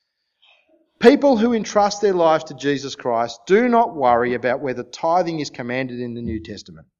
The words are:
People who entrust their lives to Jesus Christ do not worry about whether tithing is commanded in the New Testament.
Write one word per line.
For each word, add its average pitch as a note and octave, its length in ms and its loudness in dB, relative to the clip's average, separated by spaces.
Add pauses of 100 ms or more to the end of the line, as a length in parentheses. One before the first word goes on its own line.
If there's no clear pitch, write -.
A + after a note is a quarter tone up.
(1000)
People C#4 380 6
who A#3+ 160 0
entrust G#3 480 0
their G3+ 120 2
lives D#3+ 320 2
to - 80 -14
Jesus C#3 420 -4
Christ A#2+ 500 -4
do A3 220 2
not A#3 280 2
worry B2 380 2
about B2 280 -4
whether B2+ 200 -6
tithing E3 600 -2
is C3+ 80 -8
commanded B2 500 -8
in A#2+ 140 -8
the A#2+ 80 -10
New A2+ 200 -8
Testament. F#2 460 -18 (120)